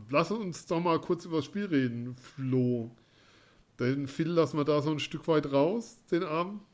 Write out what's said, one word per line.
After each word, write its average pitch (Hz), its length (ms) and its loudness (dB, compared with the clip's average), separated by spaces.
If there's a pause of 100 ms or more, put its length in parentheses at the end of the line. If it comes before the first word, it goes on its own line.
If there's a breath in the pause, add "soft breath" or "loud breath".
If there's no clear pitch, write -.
(120)
lass 156 180 2
uns 208 380 -6
doch 170 120 0
mal 170 220 2
kurz 175 240 -2
über 165 120 -2
das 143 80 0
Spiel 202 200 -6
reden, 123 500 0
Flo. 123 760 0 (880)
Den 135 280 0
Phil 160 200 -2
lassen 165 280 2
wir 147 100 0
da 147 180 2
so 156 80 0
ein 147 80 -2
Stück - 280 -8
weit 151 240 2
raus, 170 460 2 (140)
den 175 100 2
Arm, 180 380 -4 (140)